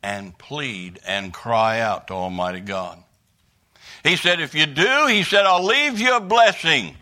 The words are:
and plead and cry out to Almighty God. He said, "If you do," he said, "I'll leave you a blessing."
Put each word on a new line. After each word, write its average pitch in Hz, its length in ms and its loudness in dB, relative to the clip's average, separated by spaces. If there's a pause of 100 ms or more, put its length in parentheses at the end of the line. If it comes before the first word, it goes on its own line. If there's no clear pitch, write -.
and 101 360 -10
plead 101 680 -10
and 95 280 -6
cry 113 480 0
out 104 260 -4
to 92 60 -10
Almighty 92 480 -6
God. 92 420 -10 (960)
He 170 140 2
said, 175 240 0
"If 160 160 -6
you 156 100 4
do," 226 420 2
he 208 160 2
said, 202 220 2
"I'll 180 200 2
leave 262 340 0
you 254 160 2
a 233 60 0
blessing." 180 800 2